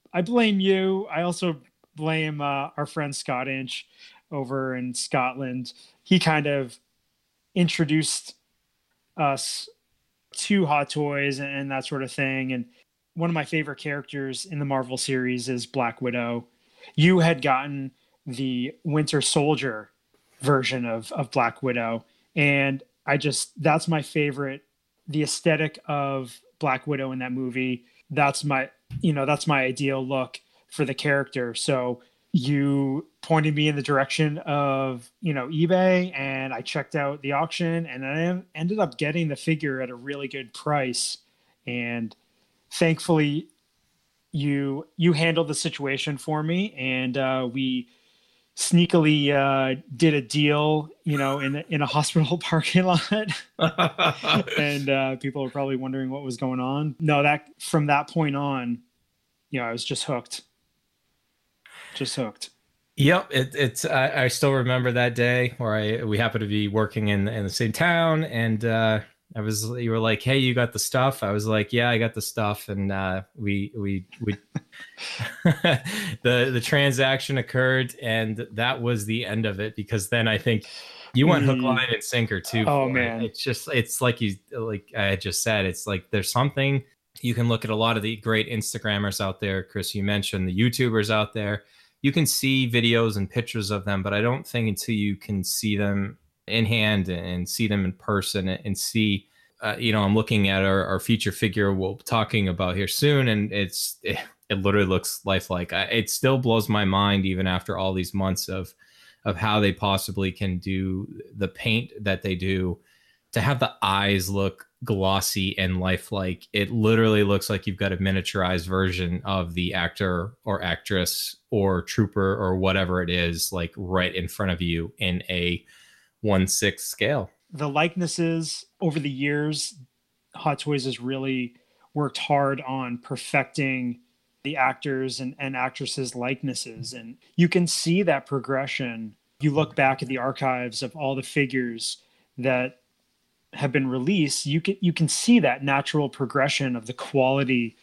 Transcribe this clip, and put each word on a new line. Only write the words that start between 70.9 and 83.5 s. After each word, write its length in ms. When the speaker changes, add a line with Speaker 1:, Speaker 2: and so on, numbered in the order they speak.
Speaker 2:
I 100
was 140
like, 260
"Yeah, 180
I 80
got 160
the 80
stuff." 460
And, 240
uh, 300
we, 420
we, 300
we, 160
<laughs> 0
the, 300
the 100
transaction 760
occurred, 640
and 520
that 280
was 260
the 200
end 200
of 140
it, 160
because 320
then 200
I 100
think 260
you 120
went 180
hook, 140
Speaker 1:
Mm. 40
Speaker 2:
line, 300
and 100
sinker 380
too 260
Speaker 1:
Oh, 180
Speaker 2:
for 60
it. 20
Speaker 1:
man. 300
Speaker 2:
It's 200
just, 300